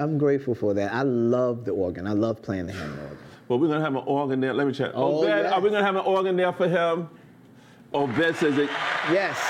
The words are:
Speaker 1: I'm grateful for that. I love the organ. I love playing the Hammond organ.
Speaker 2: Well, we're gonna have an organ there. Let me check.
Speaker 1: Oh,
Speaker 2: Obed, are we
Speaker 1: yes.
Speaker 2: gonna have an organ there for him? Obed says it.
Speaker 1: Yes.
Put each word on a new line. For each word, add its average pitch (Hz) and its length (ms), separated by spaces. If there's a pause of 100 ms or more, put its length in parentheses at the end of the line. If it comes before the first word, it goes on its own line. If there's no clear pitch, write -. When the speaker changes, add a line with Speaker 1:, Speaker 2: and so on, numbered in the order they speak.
Speaker 1:
I'm 156 160
grateful 139 340
for 104 220
that. 101 180
I 120 80
love 120 640
the 95 60
organ. 90 360
I 107 60
love 110 300
playing 92 240
the 92 60
Hammond 76 280
organ. 71 160 (300)
Speaker 2:
Well, 123 120
we're 160 80
gonna 151 160
have 143 120
an 135 100
organ 139 360
there. 131 120
Let 143 140
me 127 60
check. 127 200
Speaker 1:
Oh, 139 300
Speaker 2:
Obed, 165 60
are 196 300
we 202 100
Speaker 1:
yes. 208 40
Speaker 2:
gonna 202 120
have 196 100
an 190 100
organ 190 300
there 180 180
for 180 140
him? 170 420 (840)
Obed 143 420
says 147 240
it. 147 100 (420)
Speaker 1:
Yes. 175 280 (100)